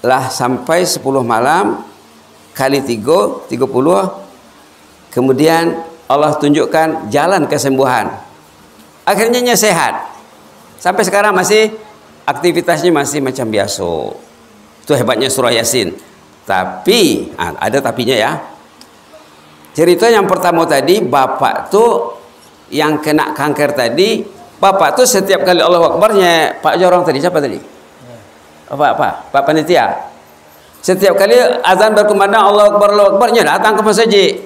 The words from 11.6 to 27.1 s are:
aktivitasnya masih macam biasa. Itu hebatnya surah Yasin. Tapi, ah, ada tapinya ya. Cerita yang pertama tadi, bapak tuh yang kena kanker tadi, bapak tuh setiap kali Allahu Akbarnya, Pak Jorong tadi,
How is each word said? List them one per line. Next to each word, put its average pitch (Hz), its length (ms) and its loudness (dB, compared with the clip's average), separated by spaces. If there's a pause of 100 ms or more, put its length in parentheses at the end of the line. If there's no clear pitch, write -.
aktivitasnya 165 640 0
masih 143 240 -2
macam 131 320 -4
biasa. 101 400 -4 (960)
Itu 156 80 0
hebatnya 123 320 0
surah 123 320 0
Yasin. 101 400 -2 (480)
Tapi, 123 880 0
ah, - 240 -10
ada 135 240 -2
tapinya 123 320 -4
ya. 123 240 -2 (1400)
Cerita 170 320 2
yang 214 240 4
pertama 170 400 0
tadi, 180 320 2
bapak 135 720 -2
tuh 233 400 0 (560)
yang 151 320 -2
kena 156 320 0
kanker 143 400 -2
tadi, 139 480 0 (400)
bapak 196 400 2
tuh 254 80 4
setiap 190 320 0
kali 180 240 2
Allahu 170 320 2
Akbarnya, 180 640 2
Pak 156 160 0
Jorong 180 240 2
tadi, 160 160 -2